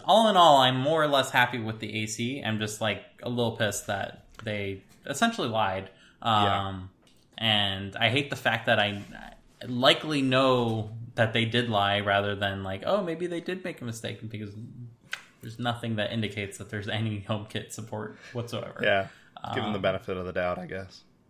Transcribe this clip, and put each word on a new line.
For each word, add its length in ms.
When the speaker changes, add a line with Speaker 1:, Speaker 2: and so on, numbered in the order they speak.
Speaker 1:
all 240
in 80
all, 200
I'm 220
more 240
or 40
less 220
happy 300
with 200
the 220
A 60
C. 360
I'm 160
just, 220
like, 220
a 80
little 260
pissed 300
that 400
they 380
essentially 440
lied. 420
Speaker 2:
Yeah. 460
Speaker 1:
Um, 200
and 580
I 140
hate 220
the 40
fact 300
that 140
I, 240
I 60
likely 560
know 680
that 180
they 120
did 240
lie 300
rather 340
than, 300
like, 240
"Oh, 160
maybe 240
they 120
did 240
make 180
a 40
mistake," 420
because 240
there's 180
nothing 380
that 140
indicates 460
that 140
there's 160
any 420
HomeKit 420
support 460
whatsoever. 480
Speaker 2:
Yeah. 260
Give 80
them 120
the 40
Speaker 1:
Um, 40
Speaker 2:
benefit 340
of 100
the 60
doubt, 260
I 100
guess. 360